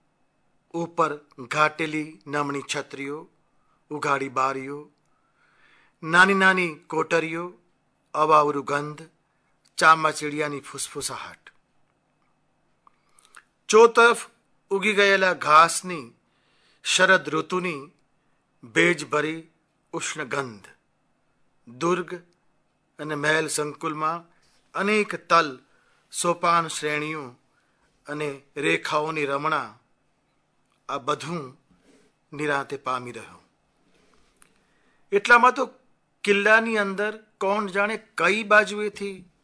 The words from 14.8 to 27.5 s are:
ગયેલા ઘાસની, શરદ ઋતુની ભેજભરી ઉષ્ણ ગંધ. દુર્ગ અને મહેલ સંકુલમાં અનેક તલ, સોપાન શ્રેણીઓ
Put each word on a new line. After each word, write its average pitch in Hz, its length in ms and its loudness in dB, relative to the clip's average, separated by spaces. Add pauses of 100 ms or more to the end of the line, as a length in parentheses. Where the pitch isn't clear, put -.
ગયેલા 190 380 4
ઘાસની, 160 800 2 (720)
શરદ 185 440 4
ઋતુની 156 640 -6 (720)
ભેજભરી 156 840 0 (440)
ઉષ્ણ 156 320 -8
ગંધ. 123 440 -8 (1000)
દુર્ગ 165 420 -4 (880)
અને 151 160 -8
મહેલ 151 340 0
સંકુલમાં 156 800 -6 (480)
અનેક 202 400 0 (140)
તલ, 165 200 4 (640)
સોપાન 170 560 0
શ્રેણીઓ 151 560 -6 (800)